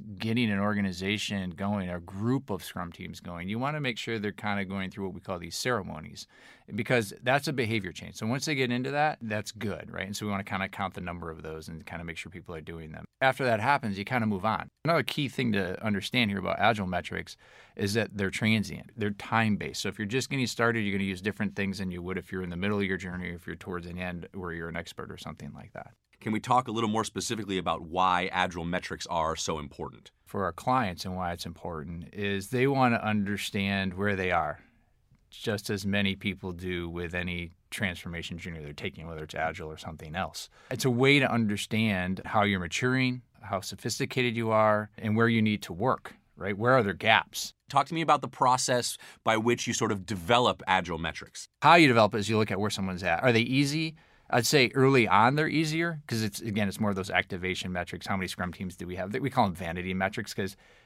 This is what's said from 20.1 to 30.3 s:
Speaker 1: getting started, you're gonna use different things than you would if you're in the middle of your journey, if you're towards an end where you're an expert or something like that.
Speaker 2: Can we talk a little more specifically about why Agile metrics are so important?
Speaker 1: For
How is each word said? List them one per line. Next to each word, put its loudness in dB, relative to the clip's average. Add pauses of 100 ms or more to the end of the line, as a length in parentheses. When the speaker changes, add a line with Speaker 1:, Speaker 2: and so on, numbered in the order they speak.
Speaker 1:
getting 0
started, 2
you're 0
gonna 0
use -4
different -2
things -2
than -4
you -8
would -4
if -8
you're -4
in -6
the -6
middle 0
of 2
your 0
journey, -8
if -12
you're -8
towards -8
an -10
end -6
where -8
you're -6
an -8
expert -8
or -14
something -12
like -16
that. -14 (260)
Speaker 2:
Can -4
we 0
talk 2
a -6
little 0
more 2
specifically -4
about -2
why 2
Agile -2
metrics -4
are -2
so -4
important? -12 (160)
Speaker 1:
For -4